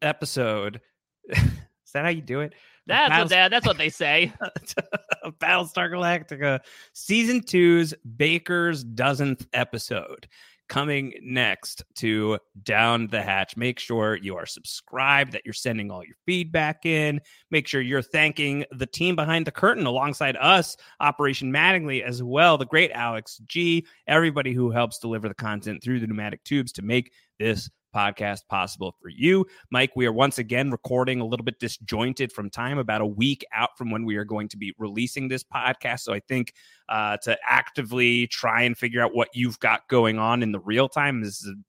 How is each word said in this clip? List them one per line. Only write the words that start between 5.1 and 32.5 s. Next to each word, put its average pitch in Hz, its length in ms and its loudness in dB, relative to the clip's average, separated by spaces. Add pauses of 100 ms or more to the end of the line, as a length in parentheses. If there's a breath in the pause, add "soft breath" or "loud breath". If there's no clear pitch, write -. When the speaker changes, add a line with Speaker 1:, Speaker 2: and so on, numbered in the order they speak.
Speaker 1:
Battlestar 175 500 0
Galactica, 156 680 0 (320 loud breath)
season 233 500 2
two's 170 520 6 (220)
Baker's 165 680 0
dozenth 131 720 0
episode. 117 720 -4 (400 soft breath)
Coming 139 540 -2
next - 600 -2 (120)
to 110 440 0 (240)
Down 117 420 2
the 104 160 -4
Hatch. 95 340 -2
Make 120 220 -2
sure 110 380 -2
you 95 200 -8
are 82 100 -8
subscribed, 135 840 -2
that - 140 -8
you're 110 100 -8
sending 107 380 -4
all 90 120 -12
your - 120 -20 (100)
feedback 160 580 -2
in. 151 360 2 (320 soft breath)
Make 156 160 2
sure 139 120 0
you're 127 220 0
thanking 147 720 0
the 127 140 -6
team 175 280 -2
behind 160 320 0
the - 60 -8
curtain 190 340 2
alongside 135 540 0
us, 170 360 0 (220 loud breath)
Operation 139 540 0
Mattingly, 151 500 0
as 123 180 -6
well. 147 380 4
The 123 80 -2
great 160 240 2
Alex 117 560 -6
G, 170 400 0 (220 soft breath)
everybody 147 440 4
who 123 200 2
helps 117 260 0
deliver 113 300 -4
the 98 80 -8
content 107 480 -6
through 123 160 -2
the 113 80 -4
pneumatic 107 340 -6
tubes 135 300 -2
to 95 100 -12
make 120 300 0 (260 soft breath)
this 107 320 -2 (260)
podcast 101 520 -2
possible 95 520 -4
for - 80 -16
you. 185 380 2 (240 loud breath)
Mike, 131 260 2
we 127 100 2
are 113 60 2
once 127 260 2
again 123 320 0
recording 127 500 0
a 117 40 -2
little 117 200 -4
bit 117 140 -4
disjointed 120 720 -4
from 104 200 -8